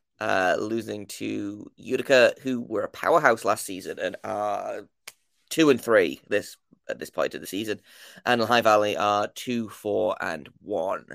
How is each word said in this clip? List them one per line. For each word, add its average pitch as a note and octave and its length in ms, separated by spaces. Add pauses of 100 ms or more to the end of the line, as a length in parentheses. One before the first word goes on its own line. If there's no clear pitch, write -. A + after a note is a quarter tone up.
(200)
Uh, F#2+ 400
losing G#2+ 460
to G#2 720
Utica, B2 640
who B2+ 180
were A2+ 220
a - 80
powerhouse C#3+ 560
last G#2+ 220
season E2 320
and F#2 240
are G2+ 640 (640)
two D#3+ 180
and B2 100
three G2 480
this, - 300 (320)
at - 80
this - 140
point C#2 240
of - 60
the E2 40
season, G2+ 340 (460)
and A#2+ 160
Lehigh A#2 200
Valley G#2 360
are G#2 300
two, A#2 420
four, G2+ 500
and D#2+ 300 (140)
one. F#2 520